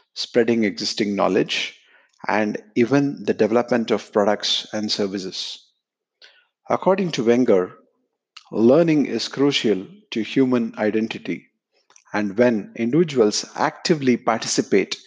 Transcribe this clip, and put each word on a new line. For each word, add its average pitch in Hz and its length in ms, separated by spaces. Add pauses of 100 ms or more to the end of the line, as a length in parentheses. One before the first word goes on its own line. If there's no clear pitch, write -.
(140)
spreading 117 500
existing 101 520
knowledge, 98 640 (480)
and 104 300 (180)
even 139 480
the 104 100
development 113 580
of 104 200
products - 600
and 107 180
services. 95 720 (1040)
According 180 440
to 127 100
Wenger, 113 520 (760)
learning 147 540
is 113 220
crucial 127 580 (240)
to 110 140
human 123 560
identity, 107 680 (680)
and 104 220
when 113 400
individuals 123 680 (100)
actively 135 600
participate - 880